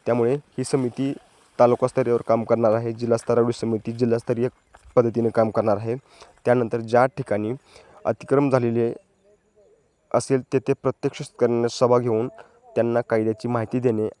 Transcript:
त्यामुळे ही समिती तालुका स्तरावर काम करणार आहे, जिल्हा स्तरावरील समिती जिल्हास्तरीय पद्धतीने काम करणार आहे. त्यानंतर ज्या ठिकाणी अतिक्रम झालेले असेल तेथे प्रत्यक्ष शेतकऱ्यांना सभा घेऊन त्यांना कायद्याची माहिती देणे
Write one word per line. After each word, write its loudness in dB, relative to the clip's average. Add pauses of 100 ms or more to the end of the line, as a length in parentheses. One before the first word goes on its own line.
त्यामुळे 2
ही -8
समिती -2 (460)
तालुका 4
स्तरावर -2
काम 0
करणार 2
आहे, -2
जिल्हा 0
स्तरावरील 0
समिती -4
जिल्हास्तरीय -2 (480)
पद्धतीने 2
काम 2
करणार 0
आहे. -6 (500)
त्यानंतर 0
ज्या 4
ठिकाणी -4 (520)
अतिक्रम 0
झालेले 0 (1200)
असेल 0 (120)
तेथे -2
प्रत्यक्ष -4
शेतकऱ्यांना -2
सभा 2
घेऊन 0 (460)
त्यांना 2
कायद्याची -2
माहिती -4
देणे 0 (120)